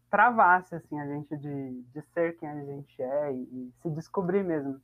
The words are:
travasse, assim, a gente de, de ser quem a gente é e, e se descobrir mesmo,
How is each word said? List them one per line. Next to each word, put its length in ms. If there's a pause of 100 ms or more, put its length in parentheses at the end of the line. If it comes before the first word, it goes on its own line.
travasse, 680
assim, 220
a 100
gente 280
de, 460
de 200 (120)
ser 240
quem 100
a 160
gente 380
é 320
e, 80
e 400
se 80
descobrir 540
mesmo, 400